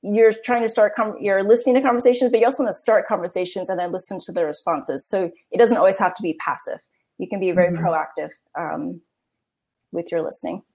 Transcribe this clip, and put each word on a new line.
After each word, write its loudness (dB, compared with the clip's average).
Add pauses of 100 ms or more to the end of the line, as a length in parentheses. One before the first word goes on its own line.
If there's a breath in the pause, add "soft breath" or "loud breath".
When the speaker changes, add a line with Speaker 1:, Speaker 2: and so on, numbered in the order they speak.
Speaker 1:
you're 4
trying -2
to 0
start, 2
com-, -4
you're 2
listening 4
to 6
conversations, 2
but 4
you 6
also 0
wanna 0
start 2
conversations -4
and -2
then -4
listen -8
to -14
the 0
responses. -4
So -2 (200 soft breath)
it -4
doesn't 6
always 4
have 2
to -12
be -4
passive. -8 (400)
You -6
can -6
be -2
very 2
Speaker 2:
Mm-hmm. -4
Speaker 1:
proactive, -4 (240)
um, -8 (920)
with -8
your -2
listening. -10 (120)